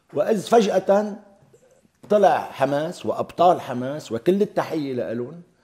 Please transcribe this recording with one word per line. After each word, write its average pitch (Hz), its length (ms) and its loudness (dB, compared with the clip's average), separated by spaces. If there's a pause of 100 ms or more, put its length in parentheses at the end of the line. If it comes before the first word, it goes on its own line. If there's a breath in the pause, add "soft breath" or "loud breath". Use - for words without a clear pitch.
(140 soft breath)
وإذ 202 280 0
فجأة 208 760 2 (920)
طلع 185 300 4
حماس 143 680 -4
وأبطال 160 560 2
حماس 135 500 -8
وكل 180 300 0
التحية 160 520 -4
لإلهم، 120 480 -8 (220 soft breath)